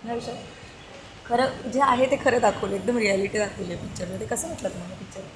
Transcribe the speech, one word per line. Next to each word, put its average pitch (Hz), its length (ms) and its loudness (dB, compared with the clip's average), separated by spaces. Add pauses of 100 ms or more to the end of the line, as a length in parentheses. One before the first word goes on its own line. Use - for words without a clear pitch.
नाही 233 160 -4
विशाल? 240 160 -8 (880)
खरं 240 460 2
जे 254 100 4
आहे 262 300 6
ते 277 120 4
खरं 247 180 6
दाखवलं, 196 340 4
एकदम 202 220 0
रिॲलिटी 196 400 2
दाखवली 190 360 -2
आहे 170 140 -8
पिक्चरमध्ये. 190 400 -6
कसं - 200 -2
वाटलं 302 220 -4
तुम्हाला 180 260 -10
पिक्चर? - 240 -12 (160)